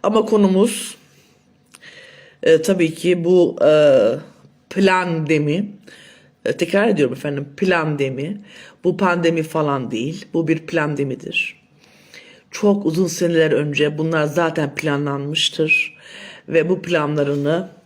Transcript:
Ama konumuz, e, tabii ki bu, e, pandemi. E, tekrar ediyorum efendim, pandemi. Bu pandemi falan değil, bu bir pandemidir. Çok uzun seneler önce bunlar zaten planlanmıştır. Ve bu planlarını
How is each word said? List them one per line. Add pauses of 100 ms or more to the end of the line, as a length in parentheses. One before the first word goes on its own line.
Ama
konumuz, (1500)
e,
tabii
ki
bu,
e, (960)
pandemi. (720)
E,
tekrar
ediyorum
efendim, (120)
pandemi. (440)
Bu
pandemi
falan
değil,
bu
bir
pandemidir. (960)
Çok
uzun
seneler
önce
bunlar
zaten
planlanmıştır. (520)
Ve
bu
planlarını (180)